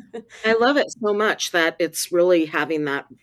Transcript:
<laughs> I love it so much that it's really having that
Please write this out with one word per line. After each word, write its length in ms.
<laughs> 320
I 80
love 240
it 120
so 240
much 380
that 280
it's 320
really 340
having 400
that 200